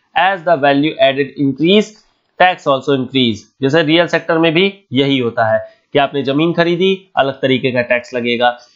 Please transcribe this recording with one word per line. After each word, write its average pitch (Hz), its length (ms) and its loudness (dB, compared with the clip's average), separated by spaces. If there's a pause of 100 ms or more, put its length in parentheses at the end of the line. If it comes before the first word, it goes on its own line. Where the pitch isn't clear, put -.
(200)
as 185 200 0
the 165 180 0
value 143 340 2 (200)
added 139 160 -2 (140)
increase, 170 460 2 (540)
tax 147 160 2
also 139 380 -2
increase। 127 420 0 (240)
जैसे 139 220 2
real 165 240 2
sector 165 300 -2
में 165 160 2
भी 196 380 -2
यही 135 280 0
होता 113 340 -2
है 110 160 -2 (240)
कि 143 60 2
आपने 139 240 0
जमीन 151 300 0
खरीदी, 175 600 0
अलग 135 180 0
तरीके 131 380 -2
का 104 100 -2
tax 120 320 -4
लगेगा। 120 460 -2 (160)